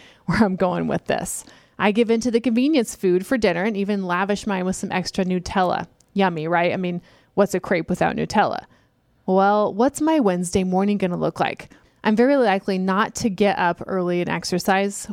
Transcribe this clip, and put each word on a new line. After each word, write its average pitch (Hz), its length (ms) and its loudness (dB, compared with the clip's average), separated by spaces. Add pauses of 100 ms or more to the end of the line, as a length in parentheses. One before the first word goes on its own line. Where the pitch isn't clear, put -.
(260)
where 214 180 2
I'm 190 120 0
going 175 300 0
with - 200 -4
this. - 400 -4 (320)
I 202 140 2
give 214 180 2
in 233 100 2
to 240 100 -2
the 233 100 2
convenience 254 540 0
food 185 300 2
for 262 140 -2
dinner 185 260 2
and 220 100 -2
even 196 300 -2
lavish 185 420 -2
mine 190 200 -2
with 185 100 -2
some - 160 -8
extra 185 320 -2
Nutella. 180 640 0 (240)
Yummy, 175 340 0
right? 170 280 0
I - 20 -2
mean, 175 240 -4 (320)
what's 190 220 2
a 185 60 0
crepe 170 280 -2
without - 280 0
Nutella? 151 500 0 (600)
Well, 196 460 2
what's 247 280 0
my 311 180 2
Wednesday 185 460 0
morning 190 340 2
gonna 180 180 -2
look 156 220 -4
like? - 320 -4 (320)
I'm 220 140 2
very 254 200 4
likely 196 420 2
not 190 380 0
to 233 140 0
get 202 300 2
up 175 260 0
early 175 340 -2
and 175 80 -2
exercise 190 840 -2